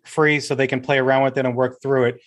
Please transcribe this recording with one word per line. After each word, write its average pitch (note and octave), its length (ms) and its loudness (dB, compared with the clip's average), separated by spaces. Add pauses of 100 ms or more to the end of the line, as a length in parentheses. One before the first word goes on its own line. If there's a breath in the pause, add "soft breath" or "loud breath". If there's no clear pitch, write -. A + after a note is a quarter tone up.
free, D3+ 340 0
so C#3 160 -4
they C3 120 0
can C3 120 -2
play C#3 200 0
around C3+ 240 2
with C3+ 140 0
it C3+ 80 0
and B2+ 80 -2
work B2+ 280 -2
through C3+ 240 0
it. B2 220 -4